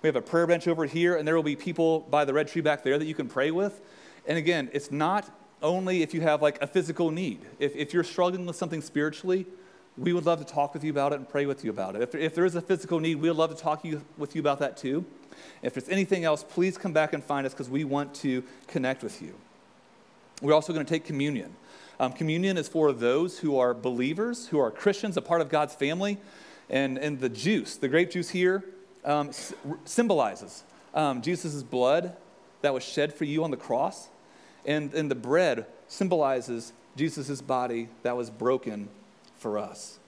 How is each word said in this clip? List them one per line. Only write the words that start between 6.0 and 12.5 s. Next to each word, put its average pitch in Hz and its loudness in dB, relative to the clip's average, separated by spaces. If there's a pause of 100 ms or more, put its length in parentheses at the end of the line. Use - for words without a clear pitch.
if 151 -2
you 165 0
have, 151 4
like, 147 2
a 143 -2
physical 165 0
need. 160 -4 (200)
If, 143 0
if 147 -4
you're 175 4
struggling 180 0
with 175 -8
something 160 -4
spiritually, 185 0 (500)
we 175 2
would 175 2
love 165 4
to 147 -10
talk 143 -2
with 147 -8
you 151 -2
about 143 2
it 147 -2
and 135 -10
pray 143 0
with 139 -4
you 110 -2
about 95 -4
it. 107 -2
If, 123 -4
if 156 -2
there 175 4
is 170 2